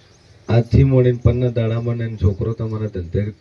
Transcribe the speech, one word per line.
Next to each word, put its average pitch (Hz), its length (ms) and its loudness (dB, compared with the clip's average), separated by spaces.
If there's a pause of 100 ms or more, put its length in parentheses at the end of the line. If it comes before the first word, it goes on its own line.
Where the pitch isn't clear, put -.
(500)
આજથી 120 340 4
મોડીને 127 400 4
પન્ના 123 260 2
દાડામાં 117 460 -2
ને 117 80 -6
એનો 113 140 -8
છોકરો 104 360 -2
તમારા 110 340 -6
ધંધે 95 540 -6